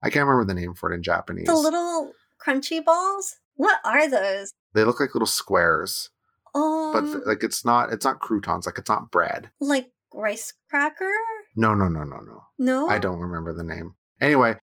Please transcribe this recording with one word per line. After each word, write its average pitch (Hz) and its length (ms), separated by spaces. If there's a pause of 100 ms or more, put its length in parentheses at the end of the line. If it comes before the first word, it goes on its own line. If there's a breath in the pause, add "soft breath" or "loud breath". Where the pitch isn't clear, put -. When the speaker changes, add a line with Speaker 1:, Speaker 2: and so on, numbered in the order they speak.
Speaker 1:
I 113 60
can't 143 180
remember 127 240
the 90 80
name 87 160
for 90 160
it 87 40
in 85 80
Japanese. 87 440
Speaker 2:
The 339 80
little 320 580 (300)
crunchy 294 400
balls? 370 520 (220)
What 370 280
are 285 240
those? 196 440 (200)
Speaker 1:
They 107 120
look 123 160
like 139 140
little 117 120
squares. 87 840 (460)
But, 285 60
Speaker 2:
Um, 311 520
Speaker 1:
th-, 294 140
like, 107 180
it's - 180
not, 120 300
it's 110 140
not - 140
croutons. 90 440
Like, - 140
it's - 100
not 107 220
bread. - 400 (100)
Speaker 2:
Like 277 300 (240)
rice 311 400 (160)
cracker? 302 420 (440)
Speaker 1:
No, 110 180
no, 98 140
no, 80 160
no, 71 160
no. - 240 (140)
Speaker 2:
No? 262 300
Speaker 1:
I 107 100
don't - 200
remember 85 340
the 82 120
name. 85 320 (220)
Anyway, 127 440